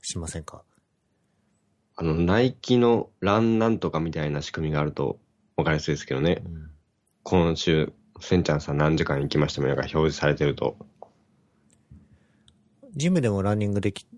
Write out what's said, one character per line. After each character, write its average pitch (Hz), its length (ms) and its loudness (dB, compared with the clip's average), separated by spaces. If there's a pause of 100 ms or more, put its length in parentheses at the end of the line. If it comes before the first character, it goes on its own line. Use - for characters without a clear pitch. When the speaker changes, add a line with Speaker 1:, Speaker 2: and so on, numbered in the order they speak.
Speaker 1:
し - 180 -10
ま 80 80 -8
せ 85 120 -10
ん 78 40 -10
か？ - 200 -18 (1300)
Speaker 2:
あ 90 80 -8
の、 80 100 0
ナ 87 280 2
イ 127 120 0
キ - 240 0
の 117 320 4 (100)
ラ 101 200 2
ン 113 180 2
な 113 120 2
ん 107 100 0
と 85 100 -2
か 78 100 -2
み 80 120 -4
た 78 140 -4
い 76 60 -2
な 73 100 -4
仕 - 100 -10
組 80 180 -4
み 76 40 -2
が 73 60 0
あ 73 40 0
る 76 80 -2
と - 280 -4 (360)
分 80 80 0
か 82 80 0
り 78 60 2
や - 20 -6
す 76 100 -4
い 76 40 0
で 71 40 -2
す - 80 -14
け - 80 -6
ど 67 80 -2
ね。 85 240 0
Speaker 1:
う 90 40 -12
ん。 78 220 -14 (520)
Speaker 2:
今 85 340 2
週、 78 360 2 (260)
せ - 180 0
ん 85 60 4
ち - 60 0
ゃ 76 60 2
ん 76 60 -2
さ 73 120 -6
ん 71 40 0
何 78 200 4
時 78 80 0
間 71 160 0
行 71 60 -2
き 73 100 -2
ま 73 120 4
し - 40 -8
た 73 80 -4
み 67 60 0
た 67 60 0
い - 20 -2
な 65 80 -2
の 73 40 -8
が - 40 -12
表 78 200 2
示 73 60 -8
さ 73 100 0
れ 73 80 2
て 76 100 0
る 69 100 0
と。 - 220 -4 (2250)
Speaker 1:
ジ 156 160 0
ム 180 120 2
で 117 80 2
も 98 120 0
ラ 101 120 2
ン 107 60 0
ニ 104 80 0
ン 101 40 -2
グ 101 100 0
で 104 120 -2
き - 120 -16 (120)